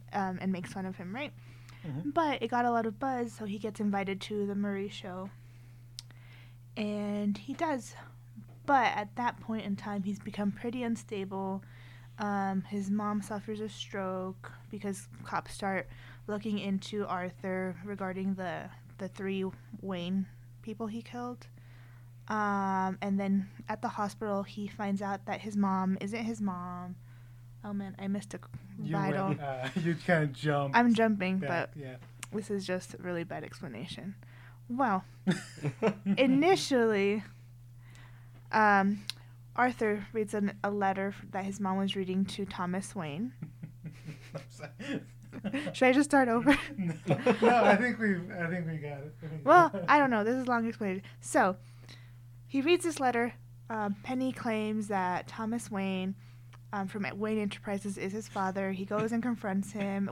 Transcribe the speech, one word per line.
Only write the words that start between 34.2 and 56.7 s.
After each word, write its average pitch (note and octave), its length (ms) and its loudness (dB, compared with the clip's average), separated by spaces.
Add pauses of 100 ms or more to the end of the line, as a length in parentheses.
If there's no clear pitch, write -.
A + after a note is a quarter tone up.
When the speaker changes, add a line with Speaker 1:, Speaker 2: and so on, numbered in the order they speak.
Speaker 1:
Well, A#3 340 2 (220)
Speaker 2:
<laughs> - 800 0 (120)
Speaker 1:
initially, B3 1080 6 (1300)
um, G3+ 520 6 (520)
Arthur A3 580 2
reads G#3+ 200 0
an, G3+ 200 2 (100)
a G3+ 80 0
letter G3 380 2
f-, - 220 -10
that F#3+ 140 -4
his G3 140 -6
mom F#3+ 180 0
was G3 180 0
reading F#3+ 300 2
to G3 200 -4
Thomas F#3+ 500 -4
Wayne. F3+ 380 -6 (500)
Speaker 2:
<laughs> - 520 -12
I'm - 140 -8
sorry. A3 520 -8 (720)
Speaker 1:
Should C4 140 4
I B3+ 60 8
just C#4+ 160 6
start C4+ 180 6
over? A#3+ 360 6
Speaker 2:
<laughs> - 140 -10
No, F3 180 -2 (460)
no, A3+ 240 8
I G3+ 100 10
think A3+ 240 2
we've, F#3+ 320 2
I E3+ 160 -2
think E3+ 200 -2
we D#3+ 100 -2
got C#3+ 220 -6
it. D3 140 -10 (100)
I D#3+ 40 -6
think D3+ 160 -8
we C4+ 60 6
Speaker 1:
Well, E4 200 12
Speaker 2:
got G3 120 -2
it. E3+ 60 -4
Speaker 1:
I C#4 120 10
don't C#4 100 6
know. A3 140 4
This A#3 120 2
is B3+ 120 -2
a - 20 2
long A#3 180 2
explanation. G3 360 -2 (180)
So, G3 340 4 (920)
he C4+ 140 0
reads F4 220 6
this E4+ 160 0
letter. A#3+ 340 2 (360)
Um, G#3 340 0
Penny B3+ 280 0
claims G#3+ 560 0
that F#3 400 0
Thomas A3+ 420 -4
Wayne, F#3+ 460 0 (580)